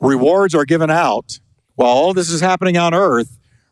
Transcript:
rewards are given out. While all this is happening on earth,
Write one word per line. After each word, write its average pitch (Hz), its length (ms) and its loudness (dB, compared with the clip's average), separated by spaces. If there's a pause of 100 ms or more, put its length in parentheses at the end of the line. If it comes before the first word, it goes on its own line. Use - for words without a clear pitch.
rewards 147 540 0
are 147 100 2
given 160 260 0
out. 139 500 -4 (340)
While 123 140 0
all 151 260 2
this 175 160 -4
is 165 100 -4
happening 185 360 0
on 170 180 0
earth, 147 420 0 (360)